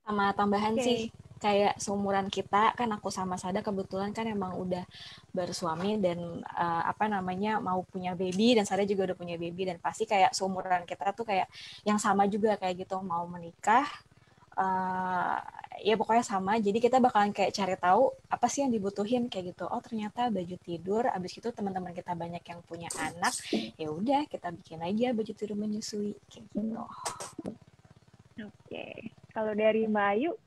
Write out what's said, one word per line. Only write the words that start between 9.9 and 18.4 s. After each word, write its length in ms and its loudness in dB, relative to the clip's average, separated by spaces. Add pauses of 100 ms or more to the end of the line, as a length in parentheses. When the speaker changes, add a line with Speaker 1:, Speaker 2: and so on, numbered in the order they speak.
Speaker 1:
kayak 280 6
seumuran 520 0
kita 280 2
tuh 120 -6
kayak 200 2 (400)
yang 120 4
sama 280 6
juga 320 2
kayak 280 -2
gitu, 160 -4
mau 240 -2
menikah, 600 2 (680)
eh, 840 0 (440)
ya 160 4
pokoknya 240 4
sama. 400 0
Jadi 160 2
kita 240 6
bakalan 320 4
kayak 240 2
cari 160 0
tahu 380 6 (180)
apa 160 0